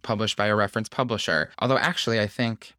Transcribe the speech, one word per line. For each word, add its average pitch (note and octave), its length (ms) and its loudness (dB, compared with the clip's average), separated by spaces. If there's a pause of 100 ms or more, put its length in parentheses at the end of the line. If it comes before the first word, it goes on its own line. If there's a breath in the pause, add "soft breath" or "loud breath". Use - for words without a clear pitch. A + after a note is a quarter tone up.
published A2 340 0
by G#2 100 2
a G#2+ 80 4
reference G#2+ 340 0
publisher. G2 680 0
Although B2+ 200 2
actually, A#2 420 0
I G#2 80 0
think, A2+ 500 -6